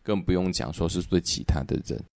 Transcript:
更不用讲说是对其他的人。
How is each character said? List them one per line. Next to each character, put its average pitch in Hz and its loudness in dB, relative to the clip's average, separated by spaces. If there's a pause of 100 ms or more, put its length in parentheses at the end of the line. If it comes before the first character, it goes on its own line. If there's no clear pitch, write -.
更 104 0
不 87 0
用 92 4
讲 78 -4
说 85 0
是 85 0
对 90 2
其 - -4
他 - 2
的 - 0
人。 - -6 (140)